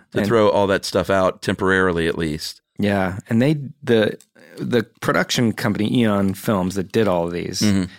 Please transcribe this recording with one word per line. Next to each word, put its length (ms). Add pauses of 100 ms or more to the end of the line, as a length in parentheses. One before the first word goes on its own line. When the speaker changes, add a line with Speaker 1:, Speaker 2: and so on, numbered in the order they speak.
(120)
Speaker 1:
To 60
Speaker 2:
And 80
Speaker 1:
throw 220
all 200
that 160
stuff 260
out 320
temporarily, 640
at 100
least. 440 (180)
Speaker 2:
Yeah, 400 (100)
and 140
they, 120 (280)
the, 340 (420)
the 260 (160)
production 520
company, 400
Eon 420
Films, 420
that 160
did 160
all 180
of 60
these, 300
Speaker 1:
Mm-hmm. 220 (140)